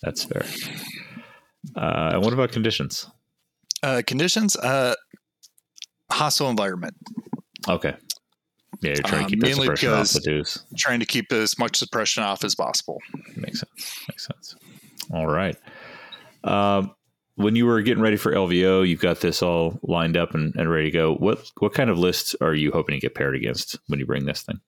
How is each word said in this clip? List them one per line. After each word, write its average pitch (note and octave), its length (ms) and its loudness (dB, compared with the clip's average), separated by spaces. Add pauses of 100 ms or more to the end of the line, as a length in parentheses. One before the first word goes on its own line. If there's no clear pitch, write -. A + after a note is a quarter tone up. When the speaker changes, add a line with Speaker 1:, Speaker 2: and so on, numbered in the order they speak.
Speaker 1:
That's - 220 -4
fair. - 200 -4 (1300)
Uh, D#2+ 400 0
and F#2 80 2
what A#2 100 2
about B2+ 180 0
conditions? - 580 -2 (720)
Speaker 2:
Uh, C3 240 -2
conditions, F#3 520 0
uh, B2+ 380 0 (1160)
hostile D3 380 0
environment. F#2+ 460 -2 (720)
Speaker 1:
Okay. E2 280 0 (840)
Yeah, D#2 140 0
you're D2 80 0
trying - 180 0
to - 40 0
Speaker 2:
Uh, - 40 -4
Speaker 1:
keep C#2 100 2
that - 80 4
Speaker 2:
mainly C3+ 180 2
Speaker 1:
suppression F#2+ 280 2
off - 160 2
the D2 100 2
Speaker 2:
because - 40 -6 (320)
Speaker 1:
dudes. - 100 -12 (120)
Speaker 2:
trying B2 220 0
to A2 60 -2
keep A#2 260 -2
as A2 260 2
much A#2 200 0
suppression A2 460 0
off G2+ 200 -2
as G2+ 120 0
possible. - 440 -4 (360)
Speaker 1:
Makes - 260 -8
sense. - 480 -14
Makes - 180 -12
sense. - 280 -14 (580)
All D#2+ 140 0
right. E2 280 0 (880)
Um, G2+ 500 2 (420)
when G#2+ 200 2
you A#2+ 100 6
were A#2 160 6
getting A2 220 4
ready G#2+ 140 4
for F2 160 2
L F#2 140 4
V F2+ 180 4
O, F#2+ 160 6
you've F2 180 4
got F2 220 2
this E2+ 200 2
all E2+ 420 2
lined E2 340 2
up E2+ 180 0
and, D#2 200 0
and E2 140 0
ready D#2 160 2
to D#2 60 0
go. D#2+ 240 4
What, - 340 0 (100)
what G2+ 140 2
kind B2+ 160 2
of F2+ 80 2
lists F2 440 2
are D#2 120 2
you D2+ 180 2
hoping D2+ 240 0
to C2+ 40 -4
get C2 160 -4
paired C2+ 200 0
against - 420 -4 (100)
when D2 120 -2
you C2 60 -4
bring C2 200 -2
this C#2 180 -4
thing? - 240 -8